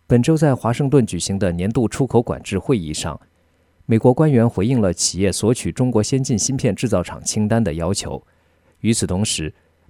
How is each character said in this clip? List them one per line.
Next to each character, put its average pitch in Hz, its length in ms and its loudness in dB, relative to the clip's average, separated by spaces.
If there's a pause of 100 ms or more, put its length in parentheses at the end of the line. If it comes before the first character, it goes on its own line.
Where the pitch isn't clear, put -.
本 120 160 4
周 160 140 2
在 147 180 4
华 113 180 -2
盛 139 160 -2
顿 131 160 4
举 92 140 -4
行 98 220 -4
的 95 100 2
年 87 180 -2
度 120 200 0
出 - 180 -2
口 117 160 2
管 76 180 -6
制 - 160 -6
会 143 220 0
议 78 160 -6
上， 73 260 -8 (640)
美 113 140 2
国 123 160 4
官 151 160 2
员 123 180 4
回 98 160 0
应 123 160 2
了 92 140 2
企 - 240 -4
业 95 140 2
索 104 200 0
取 87 200 -4
中 127 180 0
国 110 100 2
先 131 220 0
进 131 160 0
芯 135 180 -2
片 123 160 0
制 113 160 -4
造 95 140 0
厂 - 220 -10
清 107 240 -2
单 113 160 2
的 80 100 -2
要 82 180 -2
求。 - 320 -6 (540)
与 110 160 0
此 101 140 -2
同 92 160 0
时， - 280 -4 (380)